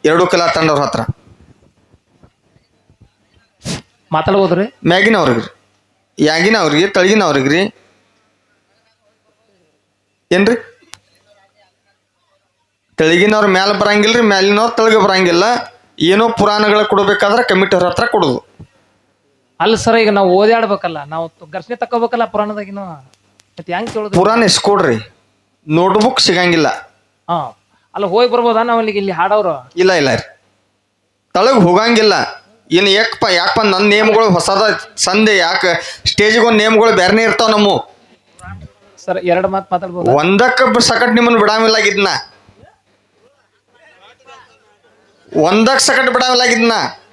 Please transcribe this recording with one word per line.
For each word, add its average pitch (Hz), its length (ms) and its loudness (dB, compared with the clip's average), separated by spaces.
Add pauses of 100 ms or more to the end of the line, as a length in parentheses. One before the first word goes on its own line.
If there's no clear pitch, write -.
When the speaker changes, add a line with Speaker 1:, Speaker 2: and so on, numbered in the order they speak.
Speaker 1:
ಎರಡು 170 220 2
ಕಲಾ 170 200 0
ತಂಡವ್ರ 160 340 0
ಹತ್ರ. 131 180 -4 (3000)
Speaker 2:
ಮಾತಾಡ್ಬೋದ್ರಿ? 190 640 0 (120)
Speaker 1:
ಮ್ಯಾಗಿನವ್ರಿಗೆ 175 520 0
ರೀ, - 840 -10
ಯಾಗಿನವ್ರಿಗೆ, 165 640 0
ತಳಗಿನವ್ರಿಗೆ 180 640 0
ರೀ. 180 240 0 (2500)
ಏನ್ರಿ? 202 240 2 (2500)
ತೆಳಗಿನವ್ರ 202 480 2
ಮ್ಯಾಲ 190 260 0
ಬರಂಗಿಲ್ರಿ, 208 500 0
ಮ್ಯಾಲಿನವ್ರ 202 500 2
ತೆಳಗ 220 260 2
ಬರಂಗಿಲ್ಲ. 185 460 2 (560)
ಏನೋ 208 300 2
ಪುರಾಣಗಳ 208 520 0
ಕೊಡ್ಬೇಕಾದ್ರೆ 202 600 0
ಕಮಿಟಿ 190 320 0
ಅವ್ರ 180 120 0
ಹತ್ರ 220 180 -2
ಕೊಡುದು. 170 400 -2 (1120)
Speaker 2:
ಅಲ್ಲ 202 160 2
ಸರ್, 226 220 0
ಈಗ 214 120 2
ನಾವು 196 200 2
ಓದಾಡ್ಬೇಕಲ್ಲ, 196 720 0
ನಾವು 160 260 -10
ತ-, 156 240 -20
ಘರ್ಷಣೆ 190 220 -10
ತಕೋಬೇಕಲ್ಲ 233 500 -4
ಪುರಾಣದಾಗಿನ. 208 540 -8
ಮತ್ತೆ 165 920 -16
ಹೆಂಗ್ 220 160 -6
ಕೇಳೋದು? 208 260 -6
Speaker 1:
ಪುರಾಣ 214 280 2
ಇಸ್ಕೊಡ್ರಿ, 175 720 0 (540)
ನೋಟ್ಬುಕ್ 190 520 0
ಸಿಗಂಗಿಲ್ಲ. 175 480 0 (640)
Speaker 2:
ಹಾ, 147 300 -6 (360)
ಅಲ್ಲ 202 100 -4
ಹೋಗಿ 233 260 0
ಬರ್ಬೋದಾ 233 320 0
ನಾವು 233 160 0
ಅಲ್ಲಿಗೆ, 214 180 -4
ಇಲ್ಲಿ 196 140 -4
ಹಾಡೋರು? 175 640 -2
Speaker 1:
ಇಲ್ಲ, 185 180 2
ಇಲ್ಲ 135 220 0
ರೀ, - 240 -12 (960)
ತಳಗ್ 240 220 2
ಹೋಗಂಗಿಲ್ಲ. 214 580 2 (580)
ಏನ್ 196 160 2
ಯಾಕಪ್ಪ, 220 440 0
ಯಾಕಪ್ಪ 202 300 0
ನನ್ 196 200 0
ನೇಮ್ಗಳು 214 480 2
ಹೊಸದ 196 500 0 (180)
ಸಂದೆ, 208 400 0
ಯಾಕ 180 280 -2 (400)
ಸ್ಟೇಜ್ಗೆ 220 360 2
ಒಂದ್ 226 160 2
ನೇಮ್ಗಳು 220 340 2
ಬೇರೆನೇ 196 320 2
ಇರ್ತಾವ 226 240 0
ನಮ್ಮ. 208 200 2 (1400)
Speaker 2:
ಸರ್, 190 120 -4
ಎರಡು 180 300 0
ಮಾತು 190 240 -4
ಮಾತಾಡ್ಬೋದು? 180 400 -4
Speaker 1:
ಒಂದಕ್ಕ 196 500 2
ಬ-, 247 180 2
ಸಕಟ್ 226 360 0
ನಿಮ್ಮನ್ನ 233 220 2
ಬಿಡಾಮಿಲ್ಲ 220 380 2
ಆಗಿದ್ನ, 202 320 0 (3250)
ಒಂದಕ್ 214 420 2
ಸಕಟ್ 262 340 0
ಬಿಡಾಮಿಲ್ಲ 254 280 0
ಆಗಿದ್ನ. 233 300 0 (420)